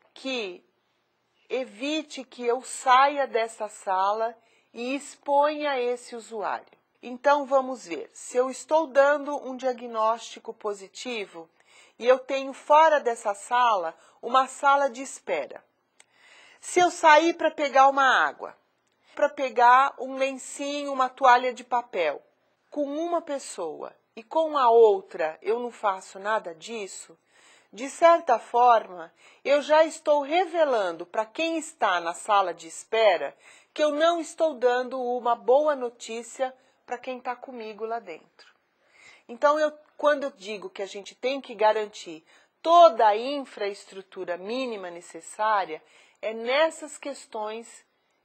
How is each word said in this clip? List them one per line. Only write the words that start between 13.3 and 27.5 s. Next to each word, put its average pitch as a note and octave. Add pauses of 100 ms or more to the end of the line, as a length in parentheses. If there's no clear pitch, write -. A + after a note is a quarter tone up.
sala G#3+ (240)
uma B3+
sala C#4
de A#3
espera. - (960)
Se -
eu F4+
sair E4
pra D#4+
pegar C4+
uma C4
água, - (600)
pra D4
pegar B3+
um C4
lencinho, C#4+
uma C4
toalha B3+
de A#3
papel, A3 (480)
com D4
uma D#4+
pessoa G3+ (240)
e A3+
com D#4
a C4
outra G3
eu A3
não A#3+
faço G3
nada G3+
disso, F#3+ (540)